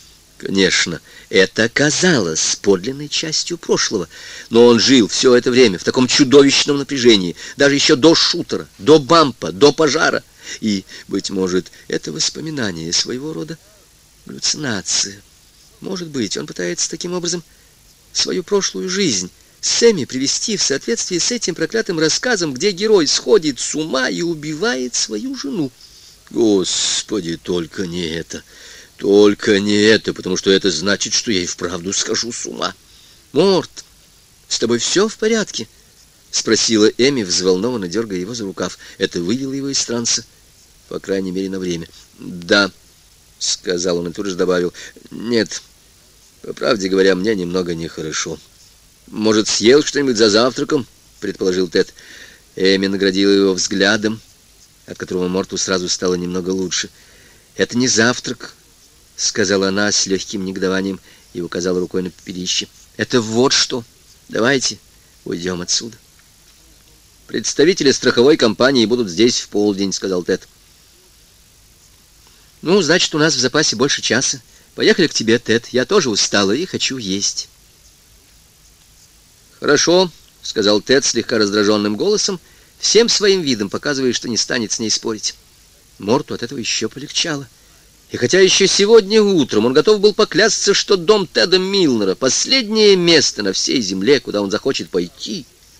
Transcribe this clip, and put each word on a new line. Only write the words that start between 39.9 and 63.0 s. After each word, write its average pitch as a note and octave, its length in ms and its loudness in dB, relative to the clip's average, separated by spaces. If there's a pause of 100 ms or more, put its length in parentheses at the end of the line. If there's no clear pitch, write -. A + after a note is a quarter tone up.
по E2+ 120 -8
крайней F#2+ 320 -4
мере, F#2+ 180 -4
на F#2+ 100 -8
время. E2+ 280 -6 (300)
«Да», — F#2+ 540 0 (680)
сказал F2 580 -4
он E2+ 100 -6
и E2 60 -10
тут G2+ 120 -8
же F#2+ 100 -6
добавил: F2+ 380 0 (380)
«Нет, A2 500 -2 (800)
по - 120 -12
правде G2 360 -2
говоря, F#2+ 260 4
мне G#2 200 -2
немного F2 400 -4
нехорошо». D#2+ 640 -8 (720)
«Может, G#2+ 360 2
съел C3 360 4
что-нибудь C3+ 340 -2
за A2 120 4
завтраком?» — B2 560 0 (340)
предположил F#2 480 -2
Тед. - 260 -2 (640)
Эми F#2+ 320 2
наградила G2 440 2
его G2 220 4
взглядом, G#2 680 0 (640)
от - 120 -16
которого F#2 300 -4
Морту F#2 300 -4
сразу F2+ 320 -2
стало F#2 240 -2
немного F2+ 380 -4
лучше. F#2+ 380 -4 (640)
«Это G2 200 -2
не B2+ 120 0
завтрак», — A#2 640 -2 (640)
сказала G2 520 0
она G2+ 220 0
с - 140 -2
лёгким F#2+ 400 -4
негодованием F#2+ 540 -4 (340)
и F2 80 -8
указала F2+ 380 -4
рукой F2+ 240 -4
на F2+ 80 -8
пепелище. F2+ 560 -8 (300)
«Это B2 220 0